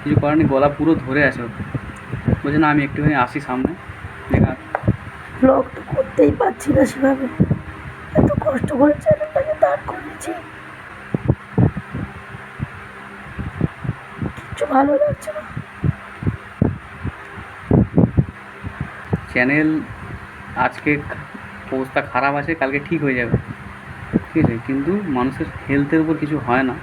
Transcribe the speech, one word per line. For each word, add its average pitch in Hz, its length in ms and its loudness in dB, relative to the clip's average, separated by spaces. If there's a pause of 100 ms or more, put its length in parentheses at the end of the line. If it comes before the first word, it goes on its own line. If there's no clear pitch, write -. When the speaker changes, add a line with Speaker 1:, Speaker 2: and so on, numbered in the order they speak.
Speaker 1:
কিছু 147 160 4
করার 147 180 4
নেই, 156 100 6
গলা 135 220 6
পুরো 147 260 4
ধরে 135 280 2
আছে 123 180 2
ওর। 117 80 -6 (920)
বলছে, 147 140 2
"না, 156 120 6
আমি 147 140 6
একটুখানি 147 320 2
আসি 127 240 2
সামনে, 135 340 -2 (580)
দেখা।" - 240 4 (840)
Speaker 2:
ব্লগ 262 220 8 (120)
তো - 120 -12
করতেই 523 440 4
পারছি 381 420 0
না 262 120 6
সেভাবে, 269 400 2 (880)
এত - 160 6 (120)
কষ্ট 554 320 0
করে 294 200 6
চ্যানেলটাকে 605 680 2
দাঁড় 571 260 4
করিয়েছি, - 440 -8 (4000)
কিচ্ছু - 300 -6
ভালো 277 300 4
লাগছে 587 360 0
না। 622 100 -8 (4000)
Speaker 1:
চ্যানেল 151 480 4 (760)
আজকে 127 420 0 (760)
অবস্থা 131 300 -2
খারাপ 135 340 2
আছে, 143 200 0
কালকে 139 300 0
ঠিক 160 160 -2
হয়ে 139 140 2
যাবে, 123 220 0 (960)
ঠিক 160 120 4
আছে? 113 120 2 (100)
কিন্তু 143 400 0
মানুষের 135 380 0 (240)
হেলথের 143 320 4
উপর 160 160 2
কিছু 147 200 -2
হয় 123 260 2
না। 127 200 0